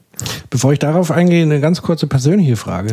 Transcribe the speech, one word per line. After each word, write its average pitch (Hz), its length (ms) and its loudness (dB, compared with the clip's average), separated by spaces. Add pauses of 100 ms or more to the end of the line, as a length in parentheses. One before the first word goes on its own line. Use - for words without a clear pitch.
(500)
Bevor 131 240 2
ich 143 60 0
darauf 160 320 0
eingehe, 170 320 2
eine 151 180 2
ganz 165 200 0
kurze 165 240 -2
persönliche 139 520 2
Frage. 98 360 -6